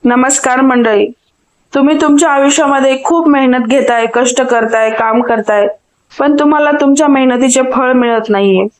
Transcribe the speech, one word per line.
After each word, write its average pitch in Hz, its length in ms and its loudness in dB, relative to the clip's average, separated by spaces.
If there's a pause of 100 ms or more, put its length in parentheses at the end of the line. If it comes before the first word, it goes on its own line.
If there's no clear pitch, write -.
नमस्कार 254 560 0
मंडळी, 233 460 2 (640)
तुम्ही 285 280 2
तुमच्या 302 300 2
आयुष्यामध्ये 277 720 0
खूप 339 240 0
मेहनत 254 380 0
घेताय, 233 480 0
कष्ट 254 280 -2
करताय, 226 480 0
काम 220 320 -2
करताय, 214 440 -2 (460)
पण 285 260 0
तुम्हाला 294 320 0 (100)
तुमच्या 285 280 2
मेहनतीचे 262 540 0 (100)
फळ 254 200 -2
मिळत 233 380 0
नाहीये. 196 360 0 (140)